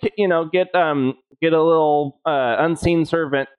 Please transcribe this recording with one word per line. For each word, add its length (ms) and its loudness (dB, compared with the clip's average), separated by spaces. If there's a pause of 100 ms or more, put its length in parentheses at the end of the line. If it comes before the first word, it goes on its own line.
(160)
you 120 0
know, 180 0
get, 280 -2
um, 400 0 (260)
get 120 0
a 100 2
little, 640 0
uh, 320 0
unseen 460 0
servant 440 -2 (100)